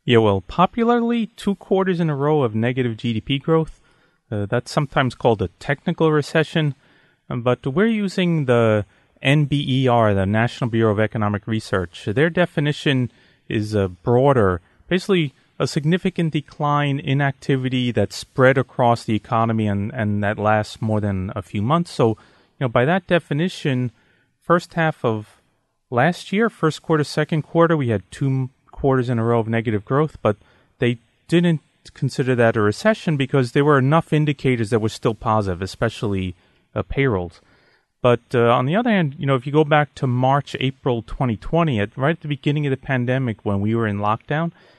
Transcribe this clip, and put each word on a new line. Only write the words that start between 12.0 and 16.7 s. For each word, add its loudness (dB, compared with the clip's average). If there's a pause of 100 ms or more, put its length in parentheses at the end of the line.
Their 0
definition -2 (380)
is, -4
uh, 0
broader, 2 (260)
basically 0 (240)
a 0
significant -2
decline -2